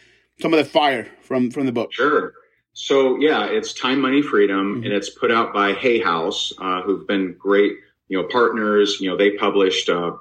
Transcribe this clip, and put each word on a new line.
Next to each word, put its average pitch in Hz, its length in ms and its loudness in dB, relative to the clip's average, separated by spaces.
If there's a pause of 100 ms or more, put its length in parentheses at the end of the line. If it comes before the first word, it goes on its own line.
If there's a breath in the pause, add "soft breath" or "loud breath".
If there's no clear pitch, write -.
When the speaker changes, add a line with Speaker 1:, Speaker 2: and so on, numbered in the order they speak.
(400 soft breath)
Speaker 1:
some 160 120 0
of 160 60 4
the 147 60 2
fire 139 440 0 (140)
from, 127 280 -2
from 139 160 -4
the 127 60 -2
book. 117 200 -4
Speaker 2:
Sure. 131 420 0 (400 soft breath)
So, 135 460 2
yeah, 135 260 2
it's 104 260 -4
Time, 131 280 -2
Money, 135 220 2
Freedom, 101 540 0
Speaker 1:
Mm-hmm. 117 80 -8
Speaker 2:
and 104 80 -4
it's 101 180 -2
put - 220 -2
out 113 220 0
by 101 180 2
Hay 117 280 0
House, 85 600 -2
uh, 92 220 -4
who've 95 240 -4
been 95 320 -2
great, 101 340 2 (360 soft breath)
you 95 120 -4
know, 85 80 -6
partners. 107 720 2
You 95 100 -4
know, 90 60 -2
they 101 140 4
published, 101 580 0
uh, 87 320 -2